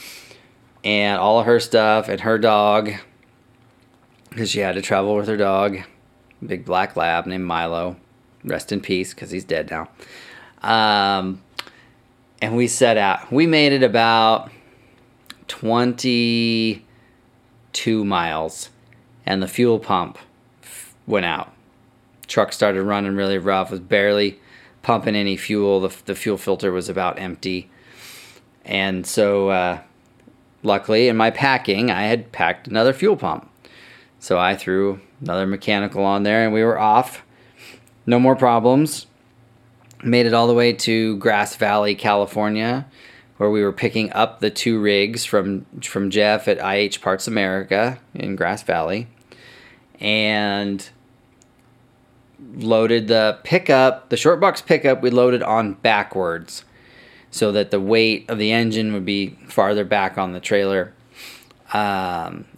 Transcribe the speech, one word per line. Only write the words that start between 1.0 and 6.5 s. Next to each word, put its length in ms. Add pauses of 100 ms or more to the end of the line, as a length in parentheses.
all 200
of 60
her 140
stuff 500
and 120
her 180
dog, 520 (1400)
'cause 140
she 120
had 120
to 80
travel 340
with 120
her 100
dog, 400 (680)
big 200